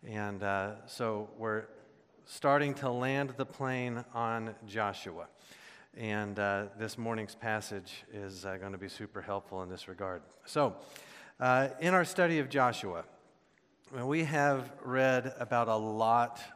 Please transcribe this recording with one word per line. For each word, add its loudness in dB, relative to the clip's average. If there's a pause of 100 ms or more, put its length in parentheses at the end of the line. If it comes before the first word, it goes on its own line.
And, -6
uh, -2
so -4
we're -2 (600)
starting 2
to -2
land 0
the 0
plane -4 (100)
on -2 (120)
Joshua. -4 (680)
And, -4
uh, 2 (140)
this -6
morning's -4
passage -6
is, -10
uh, -6
gonna -8
be -10
super -12
helpful -6
in -8
this -12
regard. -8 (220)
So, 2 (640)
uh, 4 (100)
in 4
our 6
study 4
of 0
Joshua, 2 (880)
we 0
have 2
read 4
about 2
a 4
lot 4 (140)